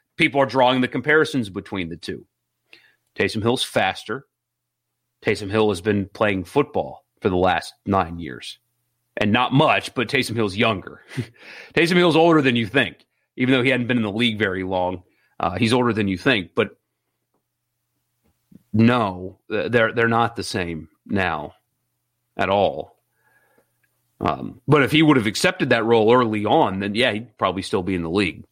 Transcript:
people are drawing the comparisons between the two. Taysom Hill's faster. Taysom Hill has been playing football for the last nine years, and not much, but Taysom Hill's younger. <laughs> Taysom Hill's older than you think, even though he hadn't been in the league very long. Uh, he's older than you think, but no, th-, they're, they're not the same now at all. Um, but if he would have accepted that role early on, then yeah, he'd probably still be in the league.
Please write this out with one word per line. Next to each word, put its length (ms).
people 240
are 60
drawing 340
the 80
comparisons 600
between 400
the 80
two. 280
Taysom 240
Hill's 240
faster. 600
Taysom 280
Hill 200
has 120
been 260
playing 360
football 600
for 100
the 80
last 360
nine 360
years, 400
and 140
not 200
much, 440
but 120
Taysom 280
Hill's 200
younger. 460
<laughs> 360
Taysom 220
Hill's 220
older 260
than 120
you 120
think, 400
even 160
though 120
he 80
hadn't 160
been 100
in 60
the 80
league 260
very 260
long. 380
Uh, 180
he's 160
older 200
than 140
you 100
think, 360
but 240
no, 680
th-, 220
they're, 220
they're 140
not 280
the 80
same 460
now 460
at 120
all. 460
Um, 460
but 160
if 80
he 100
would 160
have 100
accepted 440
that 140
role 280
early 320
on, 360
then 120
yeah, 200
he'd 240
probably 260
still 200
be 120
in 80
the 80
league. 400